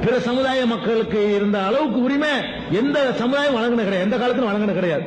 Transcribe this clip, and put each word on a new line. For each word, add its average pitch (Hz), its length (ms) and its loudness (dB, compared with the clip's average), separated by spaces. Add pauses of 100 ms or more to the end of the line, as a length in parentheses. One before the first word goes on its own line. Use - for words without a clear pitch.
பிற 240 140 2
சமுதாய 254 460 0
மக்களுக்கு 214 680 0
இருந்த 202 220 2 (120)
அளவுக்கு 254 320 0
உரிமை 285 280 0 (520)
எந்த 277 400 0
சமுதாயம் 277 360 0
வழங்கின 233 260 0
கிடையாது, 190 220 0
எந்த 226 120 0
காலத்திலும் 240 340 0
வழங்கின 208 220 0
கிடையாது. 165 340 0